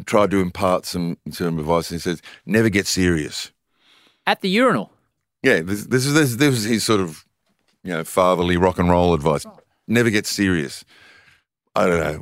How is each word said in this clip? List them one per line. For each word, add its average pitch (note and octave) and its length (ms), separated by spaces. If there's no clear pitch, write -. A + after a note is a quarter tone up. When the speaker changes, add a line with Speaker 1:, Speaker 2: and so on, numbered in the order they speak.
Speaker 1:
tried G#2 280
to G2 80
impart F#2 440
some, F2 320
some E2 280
advice. D#2+ 320
And E2+ 80
he - 40
says, E2+ 180
"Never A2 240
get F#2+ 180
serious." E2+ 680
Speaker 2:
At G#3 160
the F#3+ 80
urinal? G3 420
Speaker 1:
Yeah, A2+ 200
this, G2 240
this B2+ 180
is, C#3+ 80
this, C#3+ 240
this C#3+ 140
was A#2+ 140
his A2 200
sort G#2+ 160
of, E2 240
you F#2 120
know, D#2+ 100
fatherly F2+ 540
rock F2+ 200
and F2 120
roll F2 240
advice. D2 320
Never A#2 240
get G#3 160
serious. F2+ 580
I G2+ 120
don't F2 140
know D2+ 220